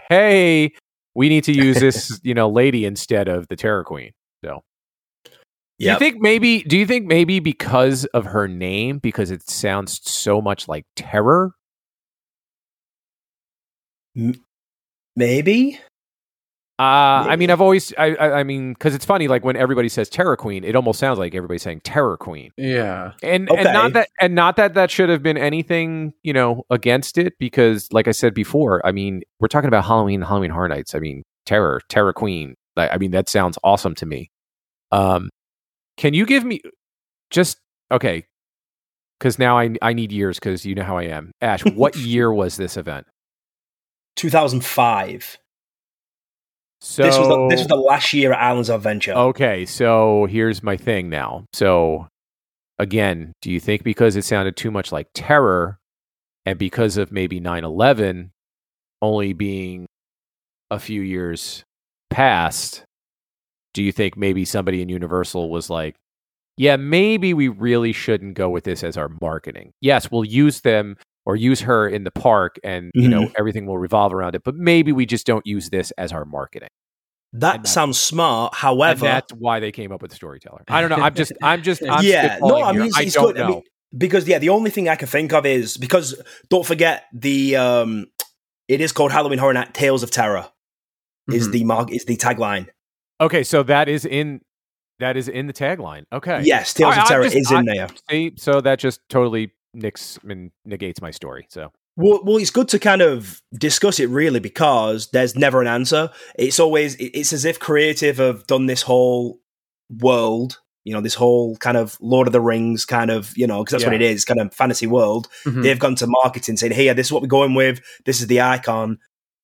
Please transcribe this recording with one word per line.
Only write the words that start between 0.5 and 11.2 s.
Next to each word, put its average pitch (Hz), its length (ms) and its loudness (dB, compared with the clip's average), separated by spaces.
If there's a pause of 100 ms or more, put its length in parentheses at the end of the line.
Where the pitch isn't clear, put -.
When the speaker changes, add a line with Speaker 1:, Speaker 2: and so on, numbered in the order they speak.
Speaker 1:
we 131 120 4
need 151 160 4
to - 100 0
use 135 280 4
this, 127 380 0
Speaker 2:
<laughs> - 40 -20
Speaker 1:
you 123 100 -2
know, 113 160 2
lady 120 360 2
instead 101 420 -2
of 90 220 -4
the 92 80 -8
Terror 104 260 -2
Queen." 67 280 -12 (340)
So, 71 160 -12 (640)
do - 600 -16
you - 60 4
Speaker 2:
Yep. - 80 2
Speaker 1:
think 233 220 2
maybe, 220 420 4
do 156 140 2
you 202 80 4
think 233 220 0
maybe 170 340 4
because 135 640 0
of 117 200 -2
her 101 220 -2
name, 98 520 -6
because 104 320 -4
it 90 180 -12
sounds 98 500 -6 (100)
so 104 320 0
much 101 280 -6
like 78 160 -10 (100)
terror? 156 580 2 (2750)